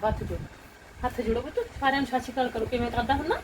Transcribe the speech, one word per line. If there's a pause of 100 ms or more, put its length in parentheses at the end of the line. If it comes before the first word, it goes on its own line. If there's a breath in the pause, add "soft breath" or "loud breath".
ਹੱਥ
ਜੋੜੋ।
ਹੱਥ
ਜੋੜੋ
ਪੁੱਤ, (220)
ਸਾਰਿਆਂ
ਨੂੰ
ਸਤਿ
ਸ਼੍ਰੀ
ਅਕਾਲ
ਕਰੋ।
ਕਿਵੇਂ
ਕਰਦਾ
ਹੁੰਦਾ?